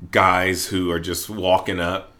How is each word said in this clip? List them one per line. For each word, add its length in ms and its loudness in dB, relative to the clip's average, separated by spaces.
guys 560 2
who 220 -2
are 100 -2
just 300 -6
walking 500 0
up 400 -4